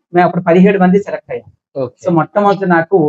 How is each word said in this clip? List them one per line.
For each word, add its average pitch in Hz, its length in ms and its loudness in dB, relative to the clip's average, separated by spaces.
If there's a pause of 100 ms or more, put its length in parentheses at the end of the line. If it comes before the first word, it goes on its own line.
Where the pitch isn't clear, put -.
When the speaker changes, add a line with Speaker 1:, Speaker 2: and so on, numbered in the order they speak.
(140)
Speaker 1:
మేము 175 140 2
అప్పుడు 175 200 -6
పదిహేడు 185 360 4
మంది 185 240 2
సెలెక్ట్ - 260 -12
అయ్యాం. - 160 -12 (340)
Speaker 2:
ఓకే. - 200 -12
Speaker 1:
So 185 60 -4 (100)
మొట్టమొదటి 196 560 -2
నాకు 165 340 0